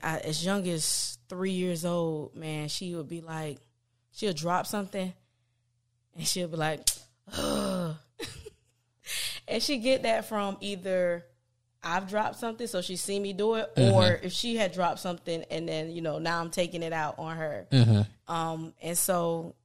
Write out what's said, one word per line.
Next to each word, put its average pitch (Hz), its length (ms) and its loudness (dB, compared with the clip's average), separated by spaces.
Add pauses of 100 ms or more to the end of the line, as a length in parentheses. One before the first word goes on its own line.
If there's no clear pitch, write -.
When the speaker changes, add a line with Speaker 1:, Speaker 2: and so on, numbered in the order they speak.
Speaker 1:
I, 160 180 -2
as 156 240 -4
young 190 240 0
as - 500 -2 (100)
three 190 240 -2
years 180 320 0
old, 165 500 -2
man, 151 340 -6
she 175 260 -6
would 160 140 -8
be 170 120 -8
like, 160 380 -8 (540)
she'll 202 200 -2
drop 170 340 0
something, 190 460 -4 (1040)
and 165 100 -4
she'll 175 220 0
be 160 80 -6
like, 156 240 0 (520)
"Ugh." 185 640 0 (240)
<laughs> - 80 -8 (1200)
And 233 140 0
she 285 160 0
get 262 240 4
that 226 220 2
from 202 360 -2
either 185 640 0 (560)
I've 180 280 -2
dropped 214 280 0
something, 233 300 -4
so 202 140 -2
she 180 160 -4
see 202 240 -2
me 202 120 -2
do 208 220 2
it, 220 220 -2
Speaker 2:
Mm-hmm. 123 160 10
Speaker 1:
or 104 280 8
if 180 120 -4
she 233 240 0
had 196 160 2
dropped 180 260 0
something, 170 540 -4
and 165 160 -2
then, 160 240 -4
you 170 100 -6
know, 156 160 0
now 165 220 0
I'm 170 100 -4
taking 175 320 -2
it 160 100 -4
out 156 260 -2
on 160 180 -6
her. 147 340 -4
Speaker 2:
Mm-hmm. 110 640 6
Speaker 1:
Um, 160 480 -4
and 170 160 -4
so, 170 560 0 (100)